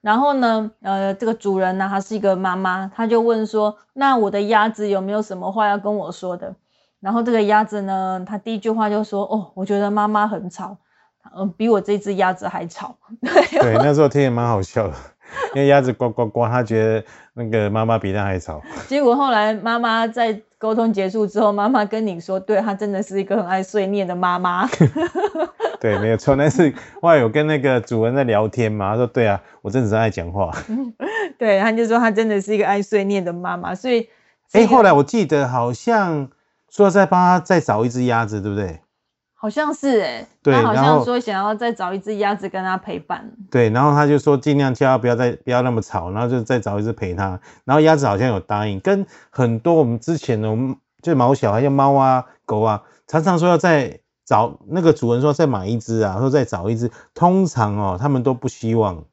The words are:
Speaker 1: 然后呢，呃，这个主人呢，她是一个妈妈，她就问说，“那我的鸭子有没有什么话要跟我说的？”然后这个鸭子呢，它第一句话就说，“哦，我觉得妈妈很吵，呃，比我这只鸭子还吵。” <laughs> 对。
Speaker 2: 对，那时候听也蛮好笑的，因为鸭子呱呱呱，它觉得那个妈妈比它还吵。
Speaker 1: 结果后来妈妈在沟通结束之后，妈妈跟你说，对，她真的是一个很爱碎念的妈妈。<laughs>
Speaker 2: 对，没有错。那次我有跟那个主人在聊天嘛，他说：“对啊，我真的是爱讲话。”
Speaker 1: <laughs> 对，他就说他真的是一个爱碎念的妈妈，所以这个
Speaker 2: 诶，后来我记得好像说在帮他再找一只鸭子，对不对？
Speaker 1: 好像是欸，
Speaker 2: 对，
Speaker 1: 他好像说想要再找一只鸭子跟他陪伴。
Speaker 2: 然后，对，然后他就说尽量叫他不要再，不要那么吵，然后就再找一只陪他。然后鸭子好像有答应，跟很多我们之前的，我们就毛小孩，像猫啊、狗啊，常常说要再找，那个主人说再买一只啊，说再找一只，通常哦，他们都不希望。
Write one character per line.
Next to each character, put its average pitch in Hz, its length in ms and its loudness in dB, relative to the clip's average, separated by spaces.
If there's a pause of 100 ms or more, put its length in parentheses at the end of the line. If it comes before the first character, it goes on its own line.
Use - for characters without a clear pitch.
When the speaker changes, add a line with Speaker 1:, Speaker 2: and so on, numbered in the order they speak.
Speaker 1:
然 214 180 2
后 285 160 2
呢， 226 360 0 (120)
呃， 196 320 -2
这 196 100 -8
个 220 80 0
主 196 260 -2
人 190 200 0
呢， 190 100 0
她 196 100 -2
是 196 160 -6
一 214 40 -4
个 196 180 2
妈 185 180 -2
妈， 190 400 -4
她 226 120 -4
就 226 160 2
问 226 240 0
说 214 280 -2 (200)
，“那 269 240 2
我 202 120 0
的 202 120 -2
鸭 214 260 2
子 208 180 -6
有 202 140 0
没 190 120 -6
有 214 100 -2
什 202 160 -10
么 180 120 -8
话 214 160 0
要 202 120 0
跟 208 180 -4
我 175 160 -6
说 180 240 -8
的？” 190 180 -12 (460)
然 196 100 -6
后 233 120 0
这 240 100 0
个 226 120 2
鸭 214 200 2
子 208 160 -8
呢， 190 480 -4
它 214 80 -10
第 226 180 -8
一 214 40 -6
句 220 120 -4
话 220 200 0
就 208 120 -2
说 202 200 -4 (100)
，“哦， 214 220 -6
我 185 100 -8
觉 202 140 -2
得 202 120 -2
妈 208 160 0
妈 214 220 0
很 185 220 -8
吵， 196 260 -16 (580)
呃， 190 120 -6 (100)
比 226 140 -2
我 208 100 4
这 202 160 -2
只 202 200 -6
鸭 185 180 0
子 185 120 -12
还 175 200 -8
吵。” - 280 -14 (180)
<laughs> 233 100 -18
对。 339 400 2
Speaker 2:
对， 110 140 2
那 143 180 4
时 156 80 4
候 143 40 6
听 143 140 2
也 135 80 2
蛮 120 180 -2
好 113 140 0
笑 101 280 -2
的， 76 60 -10 (600)
因 139 80 0
为 139 60 4
鸭 143 120 8
子 127 100 0
呱 120 200 -2
呱 117 160 -2
呱， 117 220 -2
它 123 140 0
觉 110 240 0
得 110 180 0 (280)
那 120 160 -10
个 107 220 0
妈 110 160 0
妈 113 100 2
比 101 160 -2
它 101 100 -2
还 98 160 -2
吵。 78 220 -10 (260)
Speaker 1:
结 285 160 -2
果 240 140 4
后 277 140 0
来 214 240 0
妈 226 240 -4
妈 226 280 0
在 226 320 -2 (200)
沟 220 160 -2
通 226 180 0
结 190 160 -2
束 208 180 -2
之 202 140 -4
后， 214 100 4
妈 202 160 -2
妈 240 160 2
跟 220 240 -4
你 175 140 -6
说， 190 180 -6
对， 196 220 0
她 208 140 -4
真 202 180 -6
的 190 100 -4
是 196 180 -6
一 190 40 -4
个 202 140 -2
很 185 80 -2
爱 190 160 -2
碎 196 240 -2
念 196 200 -2
的 180 80 -6
妈 180 240 0
妈。 180 300 -2
<laughs> - 80 -6 (1040)
Speaker 2:
对， 104 180 0
没 107 100 0
有 113 80 2
错。 139 200 2
那 147 120 2
次 156 240 2 (300)
我 170 120 6
有 123 140 4
跟 151 180 0
那 156 120 0
个 131 200 2
主 110 280 -2
人 123 80 0
在 139 100 0
聊 110 240 2
天 110 240 -2
嘛， 104 200 -2
他 110 40 -2
说 123 100 0
：“对 117 200 0
啊， 98 120 2 (220)
我 107 100 -8
真 127 120 0
的 110 60 0
是 104 60 0
爱 113 140 2
讲 85 240 -6
话。” 92 180 -2 (580)
Speaker 1:
<laughs> 415 280 -6
对， 208 240 0
他 220 100 0
就 226 160 0
说 233 120 2
他 233 120 2
真 220 160 0
的 208 140 0
是 202 140 -4
一 208 40 0
个 190 80 2
爱 202 140 0
碎 202 240 -2
念 196 180 -2
的 175 80 -6
妈 175 280 -8
妈， 175 160 -8
所 247 160 -6
以 233 180 0 (400)
这 208 120 4
个 233 40 8
Speaker 2:
诶， - 20 4
后 240 160 6
来 185 120 8
我 143 100 6
记 208 220 0
得 143 200 2
好 123 280 -2
像 175 560 -2 (400)
说 202 180 4
在 190 160 4
帮 180 160 2
他 180 180 6
再 175 220 2
找 110 240 0
一 123 60 0
只 123 140 -2
鸭 117 200 0
子， 104 160 -4
对 101 100 -4
不 101 60 -4
对？ 90 240 -6 (540)
Speaker 1:
好 220 160 -8
像 302 240 -4
是 277 260 0
欸， 117 260 -6 (160)
Speaker 2:
对， 139 120 4
Speaker 1:
他 120 80 4
好 110 120 2
像 139 300 4
说 247 160 -2
想 202 240 -4
要 214 100 -2
再 233 160 -2
找 185 220 -6
一 196 60 -6
只 208 180 -8
鸭 208 180 -2
子 196 140 -8
跟 190 160 -8
他 185 140 -4
陪 180 200 -10
伴。 - 200 -10
Speaker 2:
然 - 120 -18
后， 196 200 -20
对， 120 180 4
然 120 160 2
后 151 60 4
他 147 160 4
就 143 120 4
说 135 200 2
尽 139 180 0
量 135 160 2
叫 135 140 0
他 131 100 4
不 123 100 -2
要 120 80 2
再， 120 180 0
不 - 180 -8
要 123 100 2
那 127 100 0
么 113 120 -2
吵， 90 300 -6
然 107 100 -4
后 123 40 -2
就 123 160 -2
再 127 160 0
找 104 220 -4
一 - 20 -4
只 110 120 -4
陪 92 180 -6
他。 92 260 -4 (280)
然 131 80 2
后 151 80 4
鸭 160 120 6
子 139 120 0
好 101 100 2
像 123 120 0
有 101 120 -2
答 104 260 -4
应， 98 140 -6
跟 196 240 0 (240)
很 117 300 0
多 170 160 2
我 156 100 4
们 117 160 -2
之 165 160 -4
前 117 240 -4
的， 107 100 -2
我 110 60 -2
们 131 180 -4 (280)
就 170 120 0
毛 131 200 4
小 113 180 0
孩， 113 80 0
像 139 100 2
猫 139 220 4
啊、 131 320 2 (220)
狗 107 160 0
啊， 107 200 0 (240)
常 160 160 0
常 175 160 2
说 170 80 2
要 170 120 4
再 160 420 2 (240)
找， 113 420 0
那 156 140 -4
个 165 120 4
主 117 200 0
人 120 80 2
说 147 120 2
再 156 140 2
买 101 200 -2
一 117 120 -2
只 113 220 -4
啊， 98 180 0
说 127 120 0
再 135 140 2
找 95 260 -6
一 113 60 -2
只， 113 140 -4 (240)
通 185 320 2
常 104 300 -2
哦， 98 240 -2
他 139 80 -2
们 131 140 0
都 131 120 0
不 127 140 -6
希 113 260 -4
望。 95 380 -2